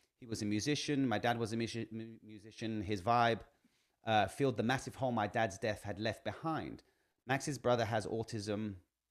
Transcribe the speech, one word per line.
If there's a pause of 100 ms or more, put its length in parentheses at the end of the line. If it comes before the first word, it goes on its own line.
(200)
He
was
a
musician.
My
dad
was
a
musi-,
mu-,
musician.
His
vibe, (680)
uh,
filled
the
massive
hole
my
dad's
death
had
left
behind. (460)
Max's
brother
has
autism (360)